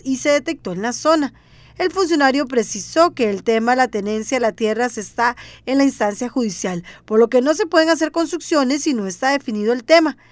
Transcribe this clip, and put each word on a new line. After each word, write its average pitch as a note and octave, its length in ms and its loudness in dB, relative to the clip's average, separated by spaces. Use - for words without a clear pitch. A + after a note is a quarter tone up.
y C4 100 -2
se D4 140 -2
detectó C#4+ 420 -2
en F3+ 100 -6
la A#3+ 120 -4
zona. D4+ 400 0
El F4+ 140 -2
funcionario D4 560 2
precisó B3+ 640 0
que A3+ 180 0
el F#3+ 140 -4
tema A3+ 300 2
de B3+ 40 2
la B3+ 120 2
tenencia G#3+ 480 -4
de B3 40 -2
la A3 120 0
tierra A3 340 -2
se A#3 140 -8
está A#3 340 -2
en C4+ 140 0
la C#4 40 4
instancia A#3+ 460 -2
judicial, F#3 560 -4
por A3 160 2
lo A3+ 80 6
que B3 140 2
no D4 120 2
se G4+ 120 -2
pueden D#4+ 240 4
hacer D#4+ 240 0
construcciones D4 720 0
si D#4 100 0
no G#3 140 -4
está B3 240 -2
definido A3+ 420 -2
el B3 100 -4
tema. D#4+ 320 4